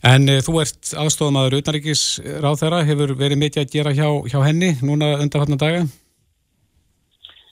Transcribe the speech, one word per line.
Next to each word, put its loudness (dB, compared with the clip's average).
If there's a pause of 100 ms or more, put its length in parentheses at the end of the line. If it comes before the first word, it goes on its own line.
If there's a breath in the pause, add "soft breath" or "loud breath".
En, 6
eh, 2
þú -2
ert -4
aðstoðarmaður 0
utanríkisráðherra, -2
hefur 0
verið 0
mikið -2
að -8
gera 0
hjá, 2 (140)
hjá -2
henni 2
núna 0
undanfarna 0
daga? 0 (1700 loud breath)